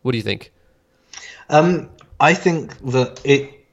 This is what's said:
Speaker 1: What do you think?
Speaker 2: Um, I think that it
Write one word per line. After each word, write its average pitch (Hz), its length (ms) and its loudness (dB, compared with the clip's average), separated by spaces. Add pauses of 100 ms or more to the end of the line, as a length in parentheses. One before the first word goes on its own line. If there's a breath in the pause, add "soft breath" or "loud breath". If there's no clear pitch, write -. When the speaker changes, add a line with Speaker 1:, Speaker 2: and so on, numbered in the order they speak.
Speaker 1:
What 131 120 -4
do 117 40 -2
you 107 60 -6
think? - 280 -8 (960 loud breath)
Speaker 2:
Um, 160 400 2 (300)
I 156 140 4
think 165 420 -2 (160)
that 127 320 -2
it 139 500 0